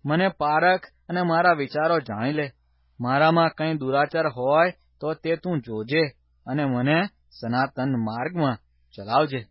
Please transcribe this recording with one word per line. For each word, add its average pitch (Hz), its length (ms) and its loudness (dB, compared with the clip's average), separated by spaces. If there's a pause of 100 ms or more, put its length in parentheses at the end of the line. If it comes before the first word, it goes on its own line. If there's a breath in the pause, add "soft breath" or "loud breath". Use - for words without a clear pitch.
મને 165 240 2
પારખ 170 560 2 (240)
અને 180 140 -2
મારા 175 300 4
વિચારો 156 480 0
જાણી 117 320 -4
લે. 147 200 -4 (480)
મારામાં 156 500 4
કંઈ 156 280 -4
દુરાચાર 143 500 0
હોય, 143 440 2 (280)
તો 151 140 -4
તે 165 220 -4
તું 170 240 -4
જોજે 117 420 -2 (440)
અને 143 180 -2
મને 139 440 0 (320)
સનાતન 127 560 -2
માર્ગમાં 123 600 -2 (360)
ચલાવજે. 127 460 0 (100)